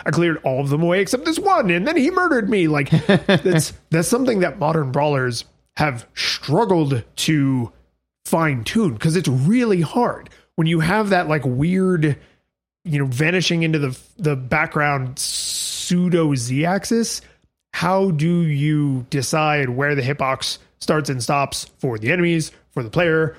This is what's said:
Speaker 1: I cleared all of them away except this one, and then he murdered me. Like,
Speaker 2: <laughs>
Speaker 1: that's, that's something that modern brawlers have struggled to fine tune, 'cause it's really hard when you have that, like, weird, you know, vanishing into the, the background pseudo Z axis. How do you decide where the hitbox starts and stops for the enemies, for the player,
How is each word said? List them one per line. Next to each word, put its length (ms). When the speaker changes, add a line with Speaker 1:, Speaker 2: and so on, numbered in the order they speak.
Speaker 1:
I 60
cleared 320
all 160
of 100
them 140
away 160
except 260
this 140
one, 320
and 160
then 80
he 160
murdered 380
me. 180
Like, 220
Speaker 2:
<laughs> 180
Speaker 1:
that's, 460
that's 200
something 320
that 180
modern 320
brawlers 540
have 280
struggled 880
to 560
fine 400
tune, 320
'cause 180
it's 140
really 520
hard 480
when 120
you 140
have 280
that, 200
like, 160
weird, 720
you 160
know, 60
vanishing 580
into 160
the, 180
the 180
background 840
pseudo 480
Z 320
axis. 560
How 380
do 300
you 680
decide 600
where 260
the 60
hitbox 560
starts 300
and 120
stops 440
for 200
the 120
enemies, 400
for 100
the 80
player, 500